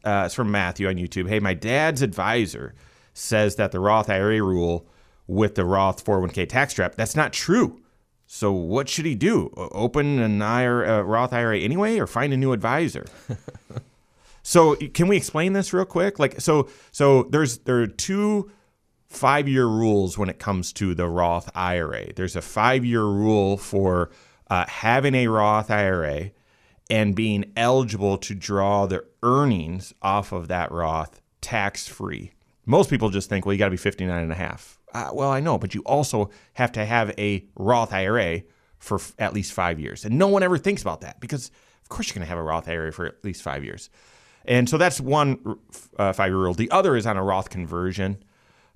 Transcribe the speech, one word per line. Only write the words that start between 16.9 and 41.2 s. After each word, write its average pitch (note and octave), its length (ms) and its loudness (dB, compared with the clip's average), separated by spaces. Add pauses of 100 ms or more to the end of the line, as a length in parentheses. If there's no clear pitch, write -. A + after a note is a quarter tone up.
so C#3 320 6
there's, C#3 360 0
there B2 220 2
are A2+ 60 2
two G3+ 640 -2 (580)
five-year C3+ 600 2
rules G#2+ 500 2
when G2 120 -2
it - 100 -8
comes F#2 340 -4
to F#2 220 -2
the F2 120 0
Roth E2+ 460 0
I F2+ 260 -2
R D2+ 140 -4
A. G1+ 220 -10
There's F#2 200 -4
a F2 60 -4
five-year A#2+ 640 0
rule G2+ 540 2
for, F#2 520 0 (400)
uh, F2+ 180 0
having C3 460 0
a B2+ 140 2
Roth G#2+ 420 2
I G#2 180 2
R F2+ 180 0
A D2+ 280 -6 (560)
and G#2+ 260 2
being G#2 400 -2
eligible A2+ 640 0
to - 160 -10
draw G2+ 540 0
the F#2 180 -6 (160)
earnings G#2+ 800 0
off G2 300 -2
of F2 160 -6
that F2 240 -4
Roth D#2+ 500 -4 (200)
tax-free. G2 880 -6 (340)
Most D3 240 4
people A2+ 200 0
just F#2+ 200 -4
think, G2 160 -2
"Well, G2 80 0
you G2 60 0
gotta G2+ 120 4
be F2+ 60 -4
fifty-nine F2+ 460 -4
and D#2+ 80 -4
a D#2+ 40 -6
half." - 440 -10 (140)
Uh, G2 200 -8
well, C#3 160 -2
I C3+ 100 0
know, D3 200 0
but G2 160 -6
you G#2 60 -6
also B2+ 500 0 (220)
have B2 180 -2
to G#2+ 120 -4
have A2 360 0
a G2+ 260 -2 (100)
Roth A2+ 380 2
I F#2+ 140 0
R A2+ 120 0
A F2+ 260 -2 (340)
for - 160 -4
f-, - 240 -8
at G#2+ 160 -2
least G2+ 180 -6
five F2 260 -2
years. A#1+ 240 -10
And A2 140 0
no F#3+ 120 6
one G3 120 4
ever F3+ 160 2
thinks G3+ 240 -2
about E2 200 -6
that - 180 -18
because, C3 320 -10 (320)